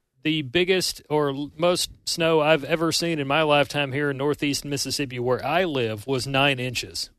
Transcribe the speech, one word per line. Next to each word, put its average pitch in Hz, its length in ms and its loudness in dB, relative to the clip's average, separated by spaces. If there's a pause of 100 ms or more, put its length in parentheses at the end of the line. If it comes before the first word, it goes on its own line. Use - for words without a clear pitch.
(220)
the 156 200 0
biggest 175 680 0
or 147 200 2
l-, 139 260 -6
most 170 340 0 (140)
snow 165 380 2
I've 147 240 4
ever 160 260 0
seen 165 280 0
in 135 80 -4
my 151 160 2
lifetime 143 500 2
here 143 180 -2
in 131 60 -6
northeast 143 480 -2
Mississippi 135 520 -4
where 123 280 0
I 165 180 2
live 117 440 -2
was 131 200 -2
nine 139 320 2
inches, - 600 -6